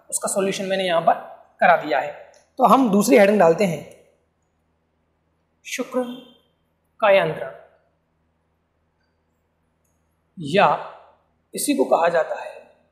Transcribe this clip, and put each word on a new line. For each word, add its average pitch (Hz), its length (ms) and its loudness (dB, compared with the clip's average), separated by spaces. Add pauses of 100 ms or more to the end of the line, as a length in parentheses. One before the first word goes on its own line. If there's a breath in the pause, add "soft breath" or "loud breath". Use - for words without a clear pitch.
(100)
उसका - 180 -6
solution 196 360 -4
मैंने 190 200 -4
यहाँ 170 160 0
पर - 460 -4 (140)
करा 180 160 4
दिया 151 220 -4
है। - 340 -10 (260 soft breath)
तो 254 80 4
हम 240 240 4
दूसरी 208 280 4
heading 208 200 4
डालते 170 260 4
हैं, 156 320 -8 (1700)
शुक्र 247 600 -10 (760)
कायांतरण, 170 500 0 (3000)
या 160 540 0 (600)
इसी 285 220 -4
को - 80 0
कहा 170 240 0
जाता 165 340 -2
है - 260 -20 (240)